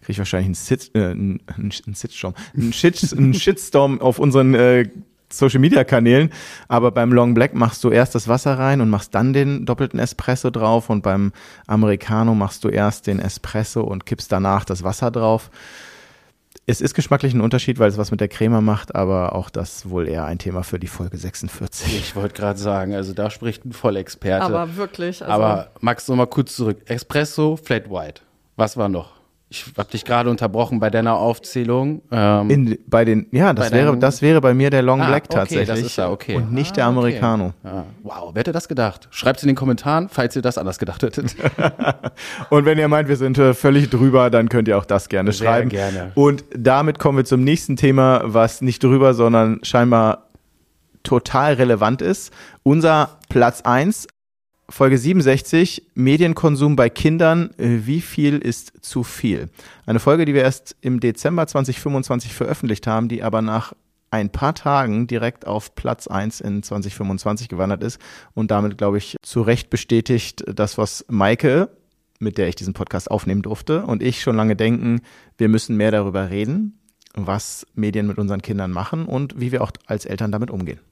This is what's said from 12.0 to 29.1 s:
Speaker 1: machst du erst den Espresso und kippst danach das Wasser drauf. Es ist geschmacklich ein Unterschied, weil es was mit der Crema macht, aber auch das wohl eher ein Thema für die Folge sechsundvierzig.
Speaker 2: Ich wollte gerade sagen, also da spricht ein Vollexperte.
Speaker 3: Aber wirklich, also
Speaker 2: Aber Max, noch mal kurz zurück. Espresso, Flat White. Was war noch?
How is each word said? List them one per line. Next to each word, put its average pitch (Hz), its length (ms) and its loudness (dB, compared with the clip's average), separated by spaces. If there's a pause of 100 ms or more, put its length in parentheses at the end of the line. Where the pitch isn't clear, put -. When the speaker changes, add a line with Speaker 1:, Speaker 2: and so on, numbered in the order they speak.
Speaker 1:
machst 101 300 -4
du - 40 0
erst - 380 -2
den 98 120 -2
Espresso 107 640 -6
und 98 240 -6
kippst - 260 -6
danach 98 320 0
das 92 200 -8
Wasser 107 260 -2
drauf. 113 400 0 (1160)
Es - 140 -2
ist - 140 -2
geschmacklich 139 400 0
ein 120 60 2
Unterschied, 117 380 0
weil 110 120 6
es 98 80 -4
was 104 120 -4
mit 107 100 -4
der 104 80 0
Crema 110 340 0
macht, 107 320 -2
aber 92 400 -2
auch 92 160 -8
das - 400 -10
wohl 87 180 -4
eher 80 160 -6
ein 85 140 -6
Thema 90 240 -6
für 90 160 -8
die 87 80 -8
Folge 90 320 -10
sechsundvierzig. - 800 -8
Speaker 2:
Ich - 180 -10
wollte 101 180 -4
gerade 101 240 -4
sagen, 101 360 -4
also 98 180 -8
da 104 180 -4
spricht 117 360 -10
ein 123 60 -14
Vollexperte. 95 720 -4
Speaker 3:
Aber 165 320 -4
wirklich, 175 460 -10
also - 100 -4
Speaker 2:
Aber 107 380 0 (100)
Max, 117 280 -4
noch 127 80 0
mal 123 100 2
kurz - 300 -4
zurück. 107 300 -2
Espresso, 151 720 -2
Flat 110 340 -6
White. 80 320 -12 (340)
Was 107 200 0
war 107 120 0
noch? 87 300 -6 (320)